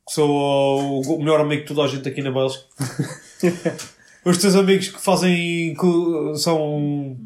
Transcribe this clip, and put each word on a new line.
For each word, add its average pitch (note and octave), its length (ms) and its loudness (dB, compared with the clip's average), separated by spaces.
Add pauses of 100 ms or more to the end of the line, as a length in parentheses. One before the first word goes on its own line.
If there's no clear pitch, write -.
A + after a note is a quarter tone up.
que - 80 -10
sou D3+ 160 2
o, C#3 720 0 (160)
o - 20 -6
melhor D3+ 220 4
amigo D3 220 0
de - 60 -14
toda D3 140 0
a C#3+ 60 2
gente C3+ 200 -6
aqui C3+ 140 -6
na C3+ 100 -4
Bélgica, C3 320 -2 (140)
<laughs> - 1500 -6
os F3+ 140 2
teus G3 160 4
amigos F#3+ 340 4
que - 120 -16
fazem, E3+ 760 0
que E3 640 0
são D3 880 -2